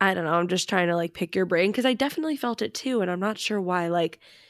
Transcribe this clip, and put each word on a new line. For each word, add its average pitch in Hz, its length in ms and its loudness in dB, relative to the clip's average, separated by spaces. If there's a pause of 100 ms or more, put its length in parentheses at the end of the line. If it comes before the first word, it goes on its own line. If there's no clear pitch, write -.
I 190 120 4
don't 175 120 -2
know. 156 80 0
I'm 175 160 2
just 185 180 -2
trying 180 220 2
to, 170 80 2
like, 170 160 -2
pick - 220 -6
your 190 100 2
brain 180 260 2
'cause 240 140 0
I 262 80 4
definitely 294 420 -2
felt 240 260 -4
it 214 120 -4
too. 254 260 -2
And 185 100 0
I'm 180 120 -2
not 214 180 -2
sure 208 220 -2
why. 180 260 0
Like, 170 320 0 (300)